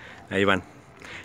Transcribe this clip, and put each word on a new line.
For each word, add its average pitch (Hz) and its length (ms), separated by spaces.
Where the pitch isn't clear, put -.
Ahí 98 140
van. 95 180